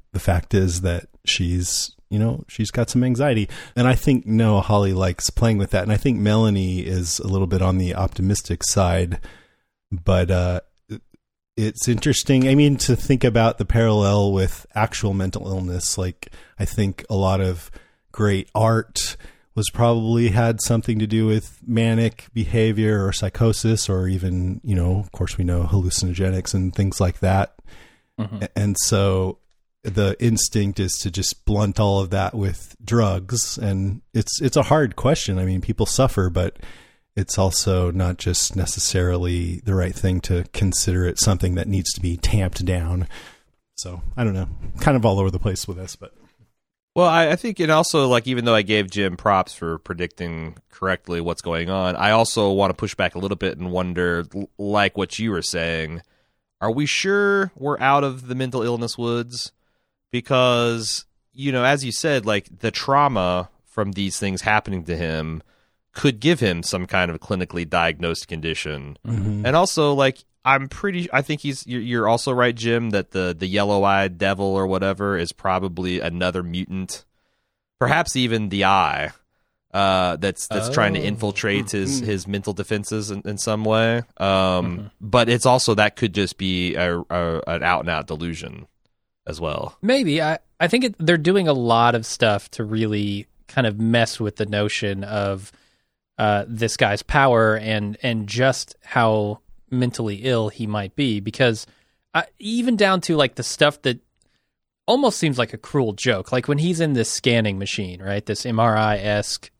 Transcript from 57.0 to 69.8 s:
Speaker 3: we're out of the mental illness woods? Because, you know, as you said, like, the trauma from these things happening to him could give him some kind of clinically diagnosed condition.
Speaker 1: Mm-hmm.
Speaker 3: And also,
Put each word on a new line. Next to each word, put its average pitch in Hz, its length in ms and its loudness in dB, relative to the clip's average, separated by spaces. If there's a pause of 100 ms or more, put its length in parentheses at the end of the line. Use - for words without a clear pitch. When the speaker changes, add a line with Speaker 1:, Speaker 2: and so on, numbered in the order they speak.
Speaker 3:
we're 143 240 -4
out 139 240 4
of 127 240 -6
the 127 80 -4
mental 127 260 -4
illness 117 360 -4
woods? 120 560 -6 (580)
Because, 120 960 0 (280)
you 135 180 -4
know, 123 120 0
as 135 220 2
you 117 60 -4
said, 139 340 0
like, 104 340 -2
the 113 120 -2
trauma 104 800 0 (160)
from 101 260 -4
these 95 280 -4
things 95 220 -4
happening 104 440 -2
to 85 120 -6
him 80 460 -4 (500)
could 127 260 0
give 156 200 2
him 87 240 0
some 90 220 -4
kind 90 260 0
of 80 80 -8
clinically 87 500 -6
diagnosed 85 580 -2
condition. 76 800 -8
Speaker 1:
Mm-hmm. 107 400 -4
Speaker 3:
And 131 100 2
also, 160 380 2